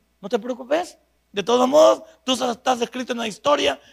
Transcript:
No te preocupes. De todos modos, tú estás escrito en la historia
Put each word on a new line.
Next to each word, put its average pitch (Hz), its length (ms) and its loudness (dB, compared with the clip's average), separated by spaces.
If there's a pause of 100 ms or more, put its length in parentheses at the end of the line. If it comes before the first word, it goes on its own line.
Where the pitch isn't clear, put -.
(220)
No 202 80 -14
te 233 100 -2
preocupes. 254 580 -6 (360)
De 196 100 -6
todos 247 260 2
modos, 311 360 6 (200)
tú 254 80 -2
estás 247 480 -2
escrito 247 320 -6
en 233 60 -6
la 226 80 -6
historia 285 540 -2 (120)